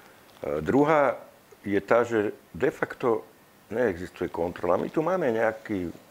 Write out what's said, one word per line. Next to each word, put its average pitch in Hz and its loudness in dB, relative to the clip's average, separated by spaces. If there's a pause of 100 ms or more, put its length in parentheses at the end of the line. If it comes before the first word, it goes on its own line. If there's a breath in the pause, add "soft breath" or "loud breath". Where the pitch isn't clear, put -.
(580 loud breath)
druhá 135 4 (480)
je 101 0
tá, 117 4
že 110 0 (160)
de 135 -2
facto - -2 (480)
neexistuje 92 -2
kontrola. 87 0
My - -4
tu - -2
máme 165 0
nejaký 110 -2 (160)